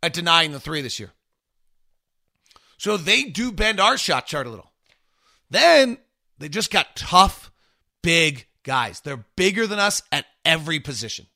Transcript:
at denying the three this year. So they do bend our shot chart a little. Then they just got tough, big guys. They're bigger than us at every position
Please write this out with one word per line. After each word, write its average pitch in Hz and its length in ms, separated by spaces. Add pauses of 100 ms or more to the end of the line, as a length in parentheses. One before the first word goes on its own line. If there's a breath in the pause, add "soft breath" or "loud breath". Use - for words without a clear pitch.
at 165 100
denying 165 380
the 143 80
three 151 240
this 123 160
year. 98 140 (1700 soft breath)
So 208 180
they 202 280
do 233 280
bend 214 260
our 220 200
shot 135 280
chart 139 200
a 120 40
little. 101 220 (760)
Then 269 480 (400)
they 147 100
just 185 220
got - 260
tough, - 560 (480)
big 160 460 (160)
guys. 123 380
They're 135 260 (100)
bigger 196 300
than 208 120
us 202 220 (100)
at 143 140 (220)
every 160 340
position 117 560